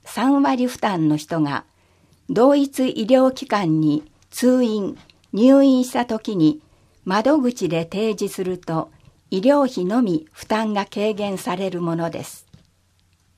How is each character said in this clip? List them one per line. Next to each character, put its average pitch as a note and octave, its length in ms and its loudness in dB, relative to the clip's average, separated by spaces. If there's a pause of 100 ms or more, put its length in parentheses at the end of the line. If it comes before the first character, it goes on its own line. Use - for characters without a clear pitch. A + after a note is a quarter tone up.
三 C#4 380 0
割 C4 240 0
負 B3 120 -8
担 F3 300 0
の D3+ 80 2
人 D#3+ 240 -6
が、 C#3+ 240 -2 (640)
同 B3 260 4
一 C4+ 360 0
医 G#3+ 160 -6
療 C4 260 4
機 C4 140 -12
関 E3 340 0
に D3+ 240 0 (260)
通 B3+ 320 2
院、 G#3+ 340 -2 (360)
入 C4+ 320 6
院 B3+ 200 4
し B3 80 -8
た A#3+ 120 -2
時 A3 320 -6
に D#3 240 2 (440)
窓 A3+ 360 2
口 A#3+ 280 -2
で E3 220 -2
提 G#3+ 260 -2
示 G3+ 120 -4
す G3 160 -8
る F3+ 140 -6
と、 D#3+ 320 -6 (400)
医 F#3+ 80 -2
療 C#4 260 4
費 G#3+ 200 -4
の A#3 180 0
み F3 280 -2
負 - 160 -20
担 G#3+ 280 -2
が G3 100 -4
軽 G#3 300 -4
減 G3 240 -6
さ F3+ 180 -6
れ F#3+ 140 -4
る F3 100 -8
も E3 160 -4
の E3 140 -4
で C#3+ 120 -12
す。 - 240 -18 (920)